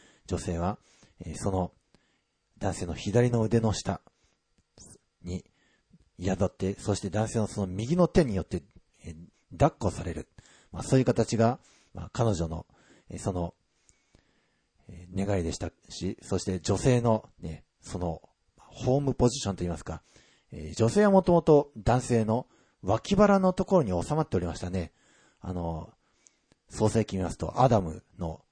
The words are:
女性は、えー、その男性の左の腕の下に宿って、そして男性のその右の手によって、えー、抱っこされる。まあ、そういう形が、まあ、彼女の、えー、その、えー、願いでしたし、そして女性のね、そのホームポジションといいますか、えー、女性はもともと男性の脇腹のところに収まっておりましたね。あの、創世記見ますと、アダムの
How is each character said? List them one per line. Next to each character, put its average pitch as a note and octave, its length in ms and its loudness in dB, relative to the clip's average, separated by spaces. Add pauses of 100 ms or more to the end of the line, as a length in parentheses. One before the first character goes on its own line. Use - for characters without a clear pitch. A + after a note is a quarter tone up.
(260)
女 F2+ 120 -4
性 E2+ 200 -4
は、 F2+ 200 -4 (460)
え E2 80 -10
ー、 - 40 -10
そ - 140 -4
の F3 220 -2 (880)
男 F#2+ 160 -2
性 F#2 120 -8
の D#2+ 80 -6
左 A#2+ 360 0
の A#2 120 0
腕 A2 180 2
の A2 120 0
下 - 280 -6 (1200)
に - 220 -8 (760)
宿 F#2+ 260 0
っ - 40 -2
て、 G2 280 -4
そ G#2 160 -2
し - 60 -4
て G2 100 -6
男 G#2+ 180 -2
性 A#2 120 -4
の G#2 60 0
そ - 160 -6
の F#2+ 40 -2
右 G#2+ 300 -4
の F3 120 4
手 F3+ 160 4
に A2 100 -2
よ F2+ 80 -2
っ - 20 -6
て、 - 180 -8 (420)
え F2 60 -14
ー、 D#2 60 -14 (360)
抱 A#2 160 2
っ - 100 0
こ F#2 120 0
さ - 140 -10
れ E2 100 -6
る。 - 140 -10 (440)
ま - 80 -10
あ、 - 20 -8
そ - 140 2
う - 20 8
い C3 40 6
う - 20 2
形 A#2 320 0
が、 A2+ 220 4 (360)
ま - 100 -10
あ、 - 80 -14
彼 A2+ 220 2
女 E2 140 -2
の、 E2 180 -8 (440)
え F2 60 -12
ー、 - 20 -12
そ G2+ 140 -4
の、 F2 220 -4 (1300)
え F2 260 -18
ー、 G2 120 0
願 G2+ 120 6
い F2 40 2
で E2 100 0
し - 60 -6
た F2 120 -4 (180)
し、 - 340 -4
そ F#2+ 160 0
し - 60 -2
て F#2 160 -2
女 G2 180 2
性 B2 220 4
の A2+ 280 2 (120)
ね、 E2 240 -12 (160)
そ - 180 -10
の F2 240 -4 (340)
ホ B2+ 420 -2
ー - 20 0
ム C3+ 140 -2
ポ B2 140 4
ジ C#3 100 -2
シ - 100 -6
ョ G2 40 -4
ン F2 40 -6
と F2 60 -6
い F2 40 -4
い - 20 -4
ま E2+ 80 -6
す - 80 -14
か、 D#2 180 -10 (500)
え D#2 200 -12
ー、 - 20 -12
女 A2 140 2
性 G#3 160 4
は G3+ 60 4
も F#3+ 120 6
と F3 100 2
も E3 100 4
と D3 340 6
男 A#2 240 2
性 A#2 240 0
の A2+ 220 -2 (360)
脇 G#2+ 340 0
腹 G3+ 220 6
の F#3 140 2
と F#3 120 -2
こ F#3+ 140 4
ろ D#3 40 4
に F#2 200 0
収 - 120 -4
ま D#3 80 0
っ - 60 -4
て - 80 -4
お F2 40 2
り F2 60 -4
ま E2+ 80 -6
し - 60 -12
た F#2 100 -8
ね。 F2+ 220 -6 (480)
あ F#2 120 -10
の、 E2+ 380 -6 (800)
創 A2 200 0
世 A2 160 2
記 - 120 -6
見 F#2+ 60 -2
ま F2 80 -4
す - 80 -12
と、 - 220 -6
ア B2+ 80 6
ダ A2+ 120 6
ム E2+ 220 -8 (160)
の E2 340 -8